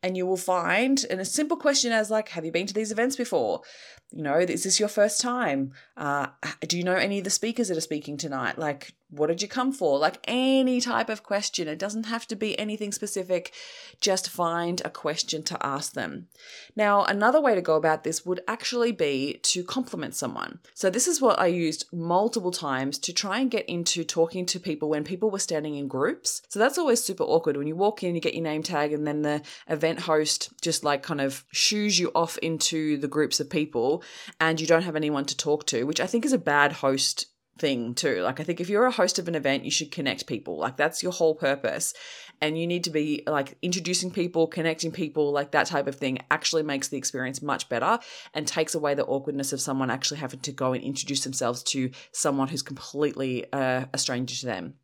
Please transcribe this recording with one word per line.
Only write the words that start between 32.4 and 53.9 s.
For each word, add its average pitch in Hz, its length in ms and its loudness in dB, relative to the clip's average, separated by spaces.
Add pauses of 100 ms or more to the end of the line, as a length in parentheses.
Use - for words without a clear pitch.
the 143 100 -4
groups 151 340 0
of 139 80 -6
people 147 540 0 (360)
and 160 220 2
you 160 60 -2
don't 165 160 8
have 170 120 -4
anyone 147 300 0
to - 100 -4
talk 147 300 0
to, 120 200 0
which 156 140 -2
I 175 60 2
think 233 180 0
is 269 100 2
a 240 40 4
bad 147 340 4
host - 540 0 (320)
thing 120 380 0
too. 117 260 0
Like, 131 180 0
I 156 40 -4
think 170 180 -2
if 175 80 -4
you're 208 160 4
a 254 60 4
host 185 260 2
of 170 100 -2
an 170 60 -2
event, 139 320 2
you 151 60 -2
should 147 180 0
connect 135 380 -2
people. 90 320 -6
Like, 113 180 -2
that's 160 240 2
your 180 100 -2
whole 165 220 4
purpose. 139 600 -2 (440)
And 156 200 0
you 170 80 0
need 175 160 0
to 170 80 -2
be, 151 340 0
like, 139 380 -2
introducing 180 480 -2
people, 175 340 2
connecting 165 460 -2
people, 156 400 0
like, 143 200 0
that 151 140 6
type 143 220 0
of 135 80 -4
thing 131 240 -2 (100)
actually 156 320 2
makes 139 280 -2
the 143 80 -4
experience 127 440 -4
much 143 280 -4
better 139 280 2 (380)
and 151 120 -4
takes 160 280 0
away 147 180 2
the 139 120 2
awkwardness 139 460 -2
of 135 100 -4
someone 135 280 0
actually 131 300 -2
having 131 220 -8
to 143 100 -6
go 131 220 0
and 127 100 -4
introduce 135 400 -2
themselves 127 400 -2
to 131 260 0 (220)
someone 139 380 0
who's 135 120 -4
completely, 135 880 -4
uh, 131 400 0